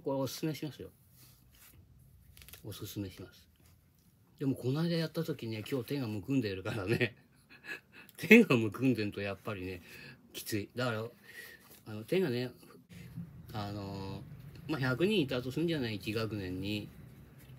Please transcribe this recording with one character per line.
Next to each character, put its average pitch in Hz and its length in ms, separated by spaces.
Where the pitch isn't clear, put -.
れ 139 80
お 135 120
す - 120
す - 80
め 156 100
し - 80
ま 147 80
す - 100
よ。 92 80
お 107 80
す 101 160
す - 100
め 98 120
し 98 120
ま 92 120
す。 - 160
で 143 60
も 135 100
こ 123 140
の 143 100
間 170 160
や 160 120
っ 156 40
た 165 140
時 123 220
ね、 110 220
今 135 120
日 - 60
手 143 120
が 123 80
む 107 140
く 135 100
ん 139 80
で 101 160
る 92 80
か 117 80
ら 107 140
ね。 117 380
<laughs> - 20
手 214 280
が 139 100
む 110 160
く 120 140
ん 127 80
で 107 100
る 104 80
と 101 80
や 101 140
っ 95 100
ぱ 110 100
り 92 120
ね、 92 160
き - 100
つ - 160
い。 98 160
だ 123 120
か 120 80
ら、 110 100
あ 110 60
の、 107 120
手 185 160
が 165 80
ね、 123 200
あ 104 220
の、 98 500
ま 151 80
あ、 - 20
百 127 260
人 214 140
い 135 80
た 127 140
と 127 100
す 147 80
ん 170 80
じ 165 80
ゃ 139 60
な 113 100
い、 104 40
一 104 180
学 110 240
年 92 240
に。 104 260